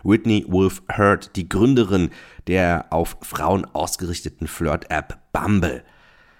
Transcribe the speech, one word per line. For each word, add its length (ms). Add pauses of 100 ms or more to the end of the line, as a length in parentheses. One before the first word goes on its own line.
Whitney 460
Wolf 340 (140)
Hurd, 400
die 120
Gründerin 640 (380)
der 420
auf 320
Frauen 420
ausgerichteten 840
Flirt-App 720 (120)
Bumble. 520 (560)